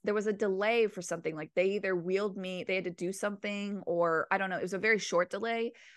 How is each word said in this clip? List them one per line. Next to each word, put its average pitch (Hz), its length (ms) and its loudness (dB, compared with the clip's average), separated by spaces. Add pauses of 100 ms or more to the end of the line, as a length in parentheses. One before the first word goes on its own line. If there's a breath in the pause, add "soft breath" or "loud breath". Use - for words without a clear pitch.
there 208 100 2
was 208 140 0
a 214 40 0
delay 208 540 2
for 202 160 -4
something. 165 320 -4
Like, 156 200 -8
they 185 180 4
either 196 240 0
wheeled 185 400 0
me, 185 280 -6
they 185 120 0
had 185 80 -2
to 180 60 -2
do 175 220 -4
something, 202 760 -4
or 170 440 2
I 196 80 2
don't 190 120 0
know. 180 80 -2
It - 40 -2
was 180 120 -4
a 190 40 -2
very 214 200 4
short 262 320 2
delay 233 420 -2 (240 soft breath)